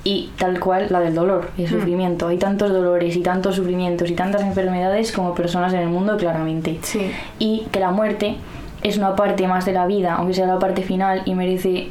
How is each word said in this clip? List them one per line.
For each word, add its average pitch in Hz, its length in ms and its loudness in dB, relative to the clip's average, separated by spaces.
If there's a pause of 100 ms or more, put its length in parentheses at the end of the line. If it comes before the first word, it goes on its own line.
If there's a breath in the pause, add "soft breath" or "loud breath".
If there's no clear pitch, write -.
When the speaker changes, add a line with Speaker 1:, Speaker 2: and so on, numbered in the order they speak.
Speaker 1:
y 196 320 0
tal 185 240 0
cual 190 300 0
la 180 100 4
del 165 140 2
dolor 175 420 2
y 180 80 -2
el 165 60 -4
Speaker 2:
Mm. - 20 0
Speaker 1:
sufrimiento. 175 560 0
Hay 175 80 2
tantos 202 340 0
dolores 175 460 2
y 175 60 0
tantos 185 340 0
sufrimientos 180 540 0
y 175 40 -2
tantas 196 280 0
enfermedades 190 720 0
como 180 220 -2
personas 180 380 0
en 180 80 0
el 170 80 0
mundo, 190 300 0
claramente. 160 640 -2
Speaker 2:
Sí. 196 280 -4 (280 loud breath)
Speaker 1:
Y 220 240 0 (100)
que 196 80 0
la 180 120 2
muerte 208 440 0 (460 loud breath)
es 202 160 0
una 190 180 2
parte 190 320 2
más 185 160 2
de 196 80 2
la 180 140 2
vida, 180 300 2
aunque 180 180 0
sea 185 120 2
la 185 120 2
parte 190 240 2
final, 190 420 0
y 185 100 0
merece 185 560 0